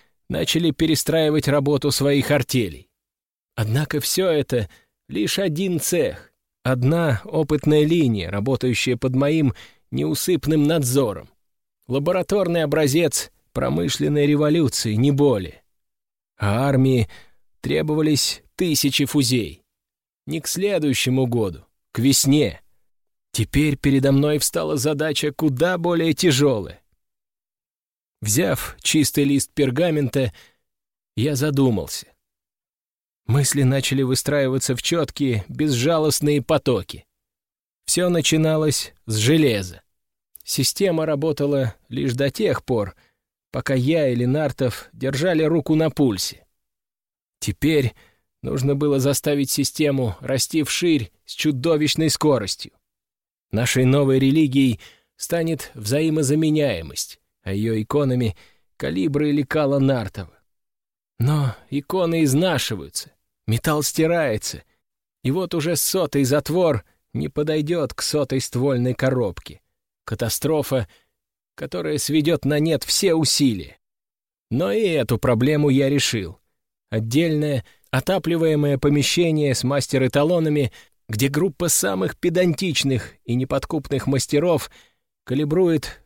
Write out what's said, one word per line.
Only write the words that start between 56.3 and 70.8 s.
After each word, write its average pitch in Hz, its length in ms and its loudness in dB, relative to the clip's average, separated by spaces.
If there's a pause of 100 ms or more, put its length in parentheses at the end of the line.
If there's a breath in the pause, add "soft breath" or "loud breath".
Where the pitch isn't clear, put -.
а 98 100 -4
ее 110 260 -2
иконами — 123 560 0 (400 soft breath)
калибры 151 540 -2
и - 20 0
лекала 143 460 0
Нартова. 117 600 -2 (800)
Но 139 380 0 (140)
иконы 165 540 -2
изнашиваются, 135 880 -2 (340)
металл 147 360 0
стирается, 160 840 -2 (580)
и 131 80 -2
вот 180 240 -2
уже 165 220 -2
сотый 143 480 0
затвор 147 600 0 (300)
не 139 160 -6
подойдет 151 640 -2
к - 80 -10
сотой 135 400 -2
ствольной 127 500 0
коробке. 123 720 -4 (420)
Катастрофа — 135 840 -2 (680 soft breath)